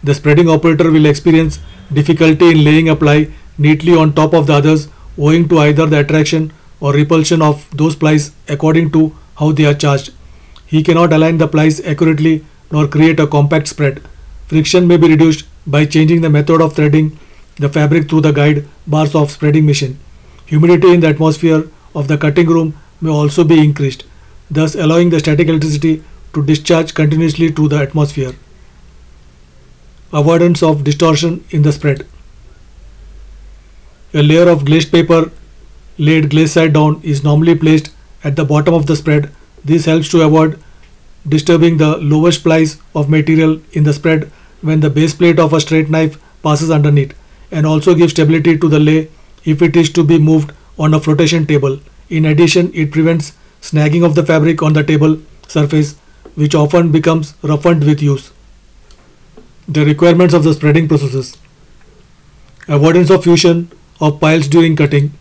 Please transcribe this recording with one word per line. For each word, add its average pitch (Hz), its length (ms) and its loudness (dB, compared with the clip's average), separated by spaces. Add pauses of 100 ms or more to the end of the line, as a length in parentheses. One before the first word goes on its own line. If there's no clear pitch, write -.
The 143 120 -2
spreading 156 340 2
operator 160 420 0
will 156 160 2
experience 160 520 0 (340)
difficulty 156 580 2
in 156 140 2
laying 156 240 2
a 156 80 0
ply 151 320 0 (300)
neatly 156 360 2
on 156 200 2
top 156 180 0
of 156 140 0
the 156 80 0
others 151 340 0 (300)
owing 156 300 0
to 170 100 2
either 151 280 2
the 151 140 0
attraction 156 520 -2 (280)
or 139 120 -4
repulsion 156 500 0
of 147 340 -2
those 156 200 -4
plies 156 360 -2 (160)
according 156 440 -2
to 156 220 0 (240)
how 151 140 -2
they 151 140 0
are 147 80 2
charged. 143 380 -4 (540)
He 156 160 -2
cannot 165 300 2
align 160 260 0
the 156 100 0
plies 156 320 0
accurately 156 640 -2 (260)
nor 151 160 -2
create 156 320 0
a 151 80 0
compact 147 400 0
spread. - 340 -6 (460)
Friction 160 400 0
may 175 100 4
be 160 120 4
reduced 156 380 2 (200)
by 147 180 0
changing 156 360 2
the 160 100 0
method 147 300 2
of 160 140 0
threading 151 440 0 (380)
the 143 120 -4
fabric 151 400 0
through 156 120 0
the 151 100 2
guide 147 360 0 (200)
bars 151 280 -2
of 147 160 0
spreading 151 360 0
machine. 139 320 -2 (480)
Humidity 170 480 4
in 175 60 2
the 160 80 2
atmosphere 156 600 0 (260)
of 143 140 -8
the 151 80 -2
cutting 151 300 0
room 160 320 -2 (220)
may 160 100 -4
also 151 340 0
be 156 180 4
increased, 143 420 -2 (460)
thus 156 240 -2
allowing 170 360 2
the 165 80 0
static 156 300 0
electricity 156 540 -2 (300)
to 147 120 -4
discharge 160 500 -2
continuously 156 580 -2
to 151 160 -2
the 147 80 -2
atmosphere. 143 560 -4 (1800)
Avoidance 165 500 0
of 151 220 0
distortion 160 680 -2
in 156 120 -2
the 147 100 2
spread. 143 340 -6 (2000)
A 151 100 0
layer 160 260 4
of 151 160 0
glazed 156 260 0
paper 165 400 0 (680)
laid 156 320 0
glaze 151 220 0
side 160 200 2
down 151 300 0
is 139 200 -4
normally 156 320 2
placed 156 360 0 (340)
at 139 120 -4
the 160 80 -4
bottom 151 300 0
of 151 120 0
the 156 100 -4
spread. 147 340 -2 (340)
This 151 200 0
helps 160 240 -2
to 165 140 2
avoid 156 380 0 (680)
disturbing 165 480 0
the 151 220 0
lowest 156 440 0
plies 160 360 0 (160)
of 147 140 -4
material 156 520 0 (120)
in 151 120 0
the 147 80 0
spread 160 400 -4 (300)
when 156 180 -2
the 151 100 0
base 151 240 -2
plate 170 240 2
of 160 140 0
a 160 80 0
straight 156 300 -2
knife 160 280 -2 (240)
passes 156 280 -2
underneath, 147 440 0 (380)
and 156 140 -2
also 156 280 0
gives 165 180 2
stability 160 460 0
to 160 100 0
the 147 120 2
lay 156 280 0 (360)
if 156 180 0
it 165 140 0
is 160 160 0
to 170 120 0
be 165 140 2
moved 156 340 0 (260)
on 156 140 0
a 156 80 0
flotation 156 460 -2
table. 139 320 -2 (300)
In 156 160 -2
addition, 160 500 0
it 151 160 -4
prevents 160 420 -2 (280)
snagging 151 440 0
of 156 100 0
the 147 100 0
fabric 160 380 0
on 156 100 0
the 151 100 2
table 156 360 0 (280)
surface, 151 480 -2 (400)
which 151 200 -2
often 160 360 2
becomes 160 520 -2
roughened 151 420 0
with 147 180 0
use. 139 300 -4 (1400)
The 151 160 -2
requirements 170 500 2
of 170 80 2
the 156 100 2
spreading 151 360 0
processes. 135 480 -4 (1300)
Avoidance 160 440 2
of 185 120 4
fusion 170 480 0 (300)
of 151 200 -2
piles 156 280 0
during 165 260 2
cutting. 147 460 0